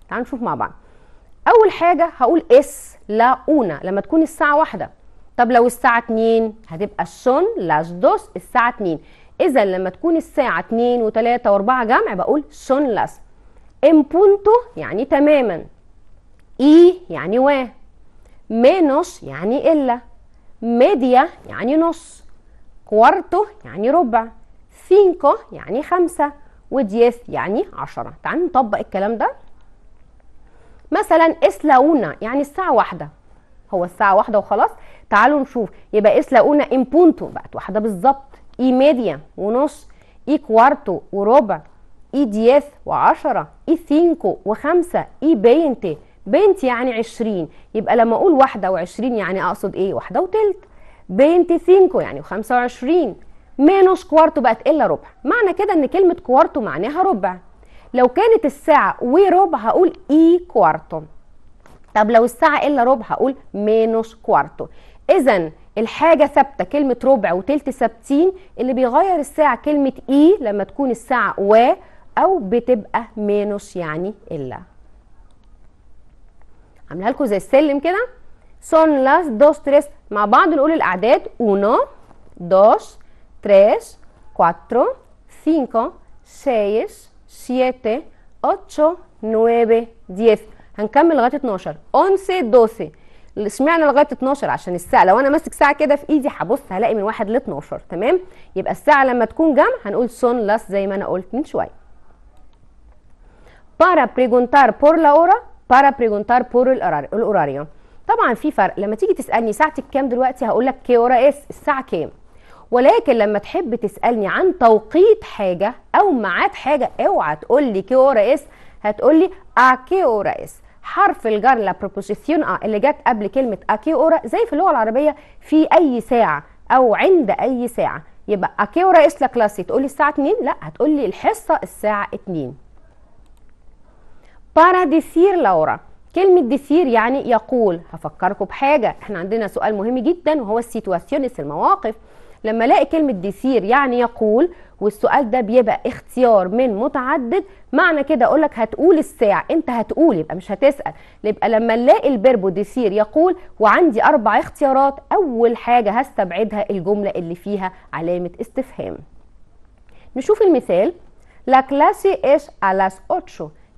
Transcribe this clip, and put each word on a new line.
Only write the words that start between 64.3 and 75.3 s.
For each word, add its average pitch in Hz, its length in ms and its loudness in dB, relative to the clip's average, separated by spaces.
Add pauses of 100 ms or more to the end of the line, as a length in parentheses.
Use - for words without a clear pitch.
إذا 220 420 2 (260)
الحاجة 285 480 0
ثابتة، 269 380 -2
كلمة 277 400 -2
ربع 208 300 2
وتلت 269 360 -4
ثابتين، 277 640 -2 (280)
اللي 254 140 -4
بيغير 294 460 0
الساعة 277 380 -2
كلمة 285 360 -2 (160)
إي 302 320 4
لما 202 220 -4
تكون 262 280 -6
الساعة 226 460 -4
و 220 360 2 (440)
أو 339 220 0
بتبقى 226 640 -4 (140)
مينوس 208 580 -6
يعني 175 380 -8 (180)
إلا. 135 280 -12 (2250)